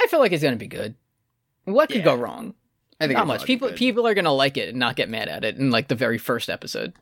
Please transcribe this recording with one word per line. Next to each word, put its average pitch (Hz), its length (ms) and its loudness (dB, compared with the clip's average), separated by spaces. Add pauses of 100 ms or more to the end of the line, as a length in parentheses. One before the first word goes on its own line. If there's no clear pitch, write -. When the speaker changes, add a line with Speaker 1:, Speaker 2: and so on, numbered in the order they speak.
Speaker 1:
I 480 60 4
feel 330 120 2
like 220 120 4
it's 151 120 2
gonna 131 120 2
be 104 120 -8
good. 104 280 -8 (720)
What 240 240 2
could 254 100 -2
Speaker 2:
Yeah. 165 60 0
Speaker 1:
go 139 100 4
wrong? 120 380 -6 (480)
Speaker 2:
I 156 60 2
think 135 100 0
Speaker 1:
Not 220 60 4
Speaker 2:
it'll 160 40 -2
Speaker 1:
much. 117 140 -2
Speaker 2:
probably - 40 -10
be 254 100 2
Speaker 1:
People, 254 140 -2
Speaker 2:
good. 175 80 -8
Speaker 1:
people 233 300 2
are 220 60 4
gonna 175 200 2
like 135 240 2
it 101 120 -2
and 127 100 -6
not 120 160 0
get 98 140 -2
mad 110 200 -6
at 78 160 -6
it 107 120 -4
in, 135 140 0
like, 113 180 0
the 139 60 0
very 117 220 0
first 117 320 -4
episode. - 520 -8